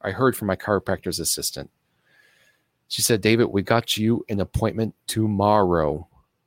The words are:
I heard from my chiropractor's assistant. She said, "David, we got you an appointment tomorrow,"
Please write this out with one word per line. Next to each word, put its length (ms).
I 100
heard 240
from 120
my 80
chiropractor's 640
assistant. 500
She 160
said, 180
"David, 260
we 140
got 360
you 300
an 120
appointment 560
tomorrow," 1040